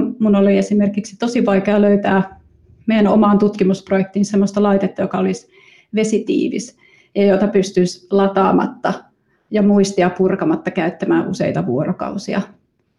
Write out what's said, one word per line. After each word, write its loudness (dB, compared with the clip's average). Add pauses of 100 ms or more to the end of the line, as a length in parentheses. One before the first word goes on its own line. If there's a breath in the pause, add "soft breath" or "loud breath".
(200)
mun 2
oli 4
esimerkiksi -2
tosi -2
vaikea 2
löytää 0 (460)
meidän 2
omaan 4
tutkimusprojektiin 0
semmoista 0
laitetta, 0
joka -4
olisi -4 (480 soft breath)
vesitiivis -2 (380 soft breath)
ja 2
jota 2
pystyisi 0
lataamatta 0 (580)
ja 0
muistia 2
purkamatta -2
käyttämään -2
useita -4
vuorokausia -4 (580)